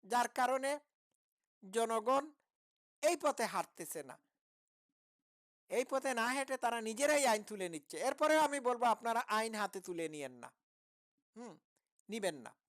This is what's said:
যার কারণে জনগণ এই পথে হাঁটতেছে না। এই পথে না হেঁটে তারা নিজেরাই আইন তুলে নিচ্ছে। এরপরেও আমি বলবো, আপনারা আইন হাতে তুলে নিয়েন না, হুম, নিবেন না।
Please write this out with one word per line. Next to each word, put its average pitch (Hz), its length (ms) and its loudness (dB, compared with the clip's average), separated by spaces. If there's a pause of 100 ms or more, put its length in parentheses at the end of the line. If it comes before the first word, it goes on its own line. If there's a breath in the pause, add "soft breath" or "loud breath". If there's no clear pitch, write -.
যার 233 240 4
কারণে 269 500 2 (920)
জনগণ 233 600 2 (680)
এই 330 140 4
পথে 277 280 0
হাঁটতেছে 170 580 -6
না। 135 160 -14 (1500)
এই 240 160 0
পথে 262 300 -2
না 233 140 0
হেঁটে 262 280 -2
তারা 233 240 -2
নিজেরাই 269 460 2
আইন 214 160 4
তুলে 190 260 -8
নিচ্ছে। 160 300 -10
এরপরেও 302 420 4
আমি 285 200 2
বলবো, 240 240 0
আপনারা 226 360 2
আইন 220 340 0
হাতে 202 260 -4
তুলে 170 280 -4
নিয়েন 147 240 -6
না, 123 200 -16 (840)
হুম, 220 220 -14 (500)
নিবেন 196 260 -2
না। 123 220 -16 (120)